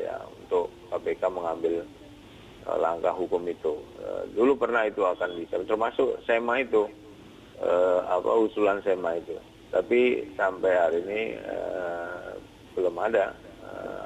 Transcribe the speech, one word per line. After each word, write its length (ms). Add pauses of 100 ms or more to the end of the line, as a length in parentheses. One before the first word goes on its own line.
ya, 160 (160)
untuk 320 (240)
K 80
P 160
K 160
mengambil, 560 (800)
eh, 160
langkah 320
hukum 320
itu. 320 (160)
Eh, 400
dulu 240
pernah 240
itu 240
akan 320
bisa, 240
termasuk 640
sema 320
itu, 240 (800)
eh, 360 (120)
apa, 160 (160)
usulan 400
sema 320
itu. 240 (320)
Tapi 640
sampai 400
hari 320
ini, 140 (180)
eh, 960 (340)
belum 260
ada, 400 (300)
eh, 400